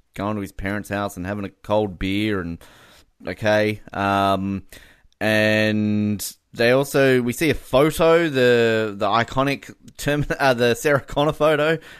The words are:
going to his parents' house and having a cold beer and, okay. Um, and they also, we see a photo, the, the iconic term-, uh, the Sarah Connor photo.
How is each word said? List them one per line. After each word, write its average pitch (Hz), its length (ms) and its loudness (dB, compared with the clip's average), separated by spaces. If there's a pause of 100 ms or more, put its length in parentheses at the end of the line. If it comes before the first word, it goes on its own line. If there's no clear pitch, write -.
(160)
going 104 200 -6
to 104 60 -8
his 98 100 -10
parents' 98 380 -8
house 101 260 -6
and 90 100 -10
having 101 200 -8
a 95 40 -12
cold 104 500 -4
beer 101 420 -2
and, 82 200 -8 (680)
okay. 107 520 0 (140)
Um, 98 680 0 (580)
and 107 1120 0 (180)
they 117 180 2
also, 135 500 2
we 120 120 -2
see 165 160 0
a 127 60 0
photo, 165 720 2
the, 117 680 2
the 104 100 -2
iconic 131 680 -2 (240)
term-, 147 280 -2 (140)
uh, 135 140 2
the 120 220 2
Sarah 143 260 0
Connor 147 300 -2
photo. 151 460 0 (220)